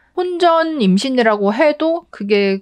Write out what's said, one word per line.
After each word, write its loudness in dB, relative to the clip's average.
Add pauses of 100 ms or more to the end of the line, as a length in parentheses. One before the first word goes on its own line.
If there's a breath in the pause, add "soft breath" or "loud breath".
(160 soft breath)
혼전 0
임신이라고 0
해도 -2
그게 -2